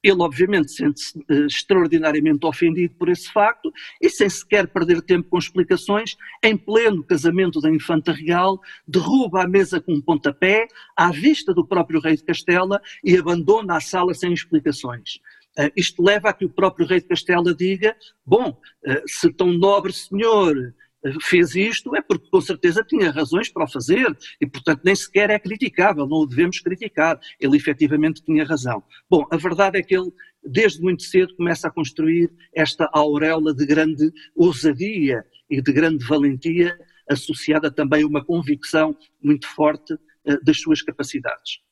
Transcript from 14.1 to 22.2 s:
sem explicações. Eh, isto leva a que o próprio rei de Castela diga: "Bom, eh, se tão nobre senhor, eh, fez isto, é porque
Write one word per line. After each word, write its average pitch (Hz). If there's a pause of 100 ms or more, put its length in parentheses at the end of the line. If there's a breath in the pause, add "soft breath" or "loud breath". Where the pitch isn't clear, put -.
sem 175
explicações. 135 (380 soft breath)
Eh, 147
isto 175
leva 208
a 196
que 190
o 170
próprio 185
rei 180
de -
Castela 175
diga: 190 (280 soft breath)
"Bom, 220 (240 soft breath)
eh, 139
se -
tão 180
nobre 190
senhor, 202 (480 soft breath)
eh, 139
fez 175
isto, 220
é -
porque -